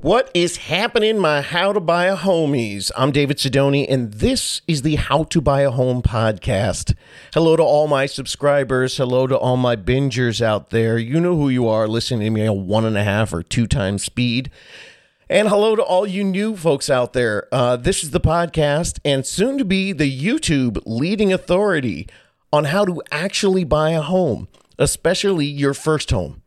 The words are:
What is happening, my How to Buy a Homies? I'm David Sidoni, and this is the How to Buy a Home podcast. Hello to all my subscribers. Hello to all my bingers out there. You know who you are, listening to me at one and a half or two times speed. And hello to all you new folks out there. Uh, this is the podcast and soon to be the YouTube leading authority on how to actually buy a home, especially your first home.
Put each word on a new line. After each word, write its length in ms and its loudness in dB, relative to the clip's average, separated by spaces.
What 320 2
is 240 0
happening, 600 0
my 220 2
How 320 0
to 60 2
Buy 260 0
a 120 0
Homies? 800 0
I'm 140 2
David 260 0
Sidoni, 500 2
and 240 0
this 560 -2
is 140 0
the 140 0
How 300 0
to 140 0
Buy 220 2
a 80 4
Home 320 0
podcast. 960 0
Hello 200 4
to 60 2
all 260 4
my 200 0
subscribers. 920 0
Hello 300 2
to 100 2
all 200 2
my 180 2
bingers 680 0
out 300 0
there. 260 2
You 220 -2
know 160 0
who 140 0
you 180 0
are, 200 0
listening 340 -2
to 100 -2
me 160 0
at 80 0
one 280 0
and 140 0
a 60 0
half 280 0
or 120 -6
two 240 -2
times 340 -2
speed. 480 -4
And 200 2
hello 260 2
to 80 0
all 240 0
you 160 -4
new 320 -2
folks 340 -2
out 240 0
there. 380 0
Uh, 240 2
this 280 -4
is 60 -10
the 100 -2
podcast 840 0
and 180 2
soon 360 -2
to 60 0
be 280 -2
the 180 0
YouTube 720 -2
leading 480 0
authority 760 -2
on 120 2
how 220 0
to 260 -4
actually 540 0
buy 260 2
a 100 0
home, 460 -2
especially 680 0
your 300 -2
first 340 -2
home. 380 -4